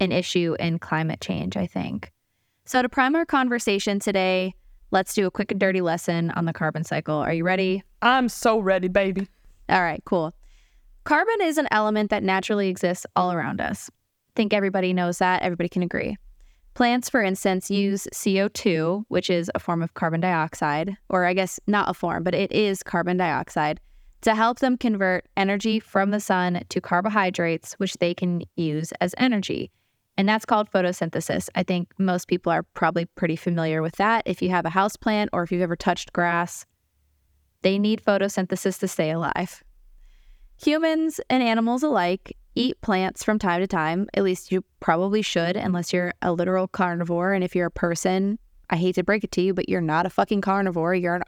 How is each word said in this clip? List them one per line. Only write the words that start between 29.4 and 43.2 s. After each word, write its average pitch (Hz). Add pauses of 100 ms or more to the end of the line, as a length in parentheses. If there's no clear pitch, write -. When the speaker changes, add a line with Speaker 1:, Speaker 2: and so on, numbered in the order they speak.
Speaker 1:
And 196
that's 214
called 208
photosynthesis. 180
I 185
think 180
most 185
people 175
are 165
probably 170
pretty 165
familiar 160
with 165
that. 220
If -
you 185
have 175
a 165
houseplant 208
or 175
if 165
you've 180
ever 175
touched -
grass, 170 (960)
they 190
need 214
photosynthesis 196
to 196
stay 156
alive. 165 (1000)
Humans 320
and 262
animals 233
alike 190 (200)
eat 247
plants 185